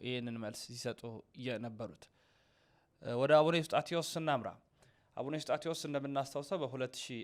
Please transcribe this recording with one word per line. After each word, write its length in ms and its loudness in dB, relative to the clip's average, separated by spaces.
ይህንን 360 -2
መልስ 260 -6
ሲሰጡ 380 -6
የነበሩት። 680 -6
ወደ 320 2
አቡነ 240 10
ዩስጣቴዎስ 520 0
ስናምራ፣ 400 0
አቡነ 180 -4
ዩስጣቴዎስ 480 -2
እንደምናስታውሰው 760 -2
በሁለት 380 -2
ሺ 100 -8